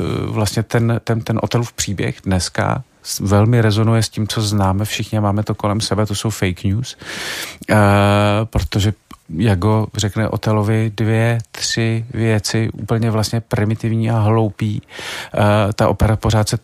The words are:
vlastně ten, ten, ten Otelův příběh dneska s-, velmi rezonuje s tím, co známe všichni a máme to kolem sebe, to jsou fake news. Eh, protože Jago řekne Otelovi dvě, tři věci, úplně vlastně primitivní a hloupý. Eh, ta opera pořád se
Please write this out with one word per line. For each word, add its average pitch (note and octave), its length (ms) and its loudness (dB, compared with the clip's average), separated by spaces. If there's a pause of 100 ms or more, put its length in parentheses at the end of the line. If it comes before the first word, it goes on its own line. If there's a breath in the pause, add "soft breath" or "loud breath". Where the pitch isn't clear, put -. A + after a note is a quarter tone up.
(260)
vlastně A2 380 -2
ten, A#2 400 0
ten, A2+ 180 -2
ten A2 200 -2
Otelův A#2+ 320 -2
příběh G#2+ 500 -6
dneska G2 600 -2 (200)
s-, - 160 -8
velmi G#2+ 420 4
rezonuje A2 420 2
s - 60 -4
tím, A2 180 -4
co - 140 -4
známe G2+ 440 0
všichni - 320 -4
a G#2+ 40 0
máme G#2 220 0
to G#2 120 -4
kolem G#2 260 0
sebe, G#2 240 0
to G#2 100 -4
jsou A2 140 -2
fake F#2+ 340 -2
news. G2+ 340 -2 (720 loud breath)
Eh, - 60 2 (720)
protože G#2+ 480 0 (440)
Jago G#2 580 2
řekne G#2 320 -2
Otelovi A2 680 0
dvě, A2+ 400 2 (140)
tři A2+ 600 -2
věci, A2 600 0
úplně A2+ 380 -2
vlastně A2 300 0
primitivní A2 680 -2
a A2+ 80 2
hloupý. G#2+ 600 0
Eh, - 580 -10 (340)
ta A2 140 2
opera G#2+ 280 2
pořád G#2+ 340 2
se A#2+ 140 -2